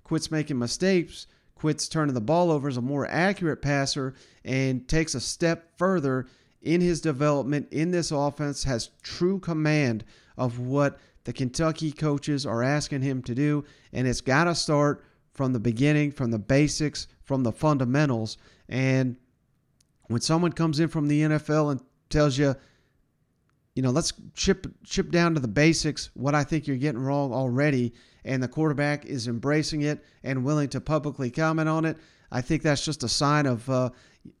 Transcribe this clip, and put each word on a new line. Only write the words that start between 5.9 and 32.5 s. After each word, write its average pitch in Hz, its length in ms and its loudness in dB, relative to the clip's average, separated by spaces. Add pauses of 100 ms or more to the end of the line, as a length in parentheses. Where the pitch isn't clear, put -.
in 170 180 2
his 175 220 0
development 143 680 0
in 160 200 -2
this 175 200 -2
offense, 143 540 -4
has 123 240 -2 (140)
true 185 360 0
command 151 640 0 (360)
of 123 200 -2
what 139 400 0 (260)
the 131 80 -8
Kentucky 156 600 -2
coaches 143 540 -2
are 117 160 -2
asking 143 400 0
him 131 200 -2
to 120 120 -6
do, 147 280 0 (300)
and 127 160 0
it's 117 140 -2
gotta 160 320 2
start 147 500 2 (280)
from 131 200 0
the 120 80 0
beginning, 143 500 2
from 127 200 -4
the 113 80 0
basics, 143 680 2 (160)
from 135 200 -2
the 113 100 0
fundamentals. 131 840 0 (320)
And 131 460 0 (920)
when 233 140 0
someone 165 300 2
comes 160 280 0
in 165 80 2
from 151 200 -2
the 147 140 2
N 156 100 2
F 151 180 -2
L 151 200 2
and 131 100 -2 (280)
tells 147 300 2
you, 143 160 4 (1200)
you 131 80 -2
know, 131 80 2
"Let's 151 220 0 (220)
chip, - 320 0 (180)
chip - 260 -4
down 170 240 4
to 156 60 0
the 127 80 -2
basics," 151 680 2
what 139 200 -2
I 147 100 2
think 156 220 -4
you're 139 100 -2
getting 127 240 -2
wrong 139 320 -2
already, 127 600 0 (320)
and 127 180 -2
the 123 60 -2
quarterback 147 580 -2
is 123 220 -6
embracing 147 540 -2
it 147 220 -2 (180)
and 131 220 -4
willing 147 260 0
to 131 100 -6
publicly 143 500 -2
comment 160 380 0
on 160 160 0
it, 160 140 -2 (320)
I 123 100 -4
think 147 220 -2